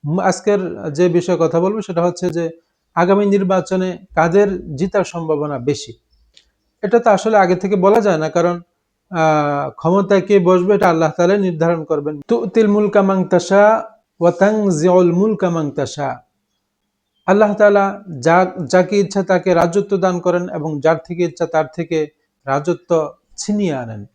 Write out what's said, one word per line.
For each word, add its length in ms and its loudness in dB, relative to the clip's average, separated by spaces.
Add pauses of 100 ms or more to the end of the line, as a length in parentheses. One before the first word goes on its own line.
উম, 160 -2
আজকের 400 0 (340)
যে 160 2
বিষয়ে 300 0
কথা 200 0
বলবো 220 -2
সেটা 200 -4
হচ্ছে 280 -2
যে 140 -4 (520)
আগামী 300 2
নির্বাচনে 640 0 (260)
কাদের 600 0
জিতার 280 -2
সম্ভাবনা 560 -4
বেশি। 340 -6 (920)
এটা 160 2
তো 100 2
আসলে 280 2
আগে 180 4
থেকে 200 -2
বলা 260 4
যায় 160 2
না, 120 -2
কারণ, 260 0 (560)
আহ, 580 0
ক্ষমতায় 520 2
কে 180 0
বসবে 360 2
এটা 140 2
আল্লাহ 280 2
তাআলা 200 2
নির্ধারণ 460 -2
করবেন। 320 -4 (120)
তুতিল 400 0
মুলকা 340 2
মান 220 2
তাশা 400 2 (580)
ওয়া 100 4
তানজিউল 800 2
মুলকা 380 0
মান 220 -4
তাশা। 380 -6 (1160)
আল্লাহ 280 2
তাআলা 320 4 (340)
যা-, 360 2 (120)
যাকে 320 0
ইচ্ছা 240 -2
তাকে 300 0
রাজত্ব 440 0
দান 220 -2
করেন 300 -2
এবং 200 -8 (120)
যার 260 2
থেকে 160 -6
ইচ্ছা 220 -4
তার 200 -2 (100)
থেকে 240 -6 (460)
রাজত্ব 460 -4 (460)
ছিনিয়ে 380 -4
আনেন। 400 -12